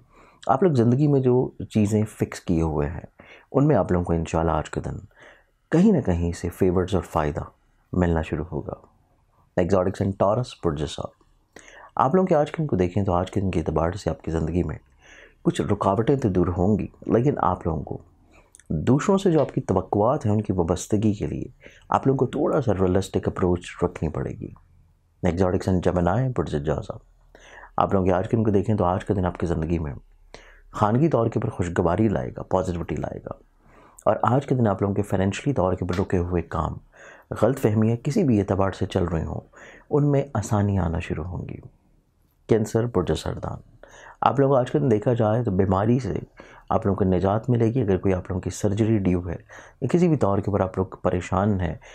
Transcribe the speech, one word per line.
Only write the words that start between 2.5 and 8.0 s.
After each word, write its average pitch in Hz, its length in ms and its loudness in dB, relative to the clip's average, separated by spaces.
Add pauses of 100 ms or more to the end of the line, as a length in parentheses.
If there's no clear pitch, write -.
हुए 76 260 0
हैं, 85 180 -10 (460)
उनमें 143 240 4
आप 90 160 2
लोगों 87 120 2
को 87 100 0
इंशाल्लाह 82 420 0
आज 76 120 -4
के - 120 -6
दिन 67 200 -8 (720)
कहीं 185 200 4
ना 160 100 4
कहीं 85 320 0
से 87 160 -6
फेवर्स 92 440 2
और 85 140 0
फ़ायदा 76 420 -2 (420)
मिलना 87 300 2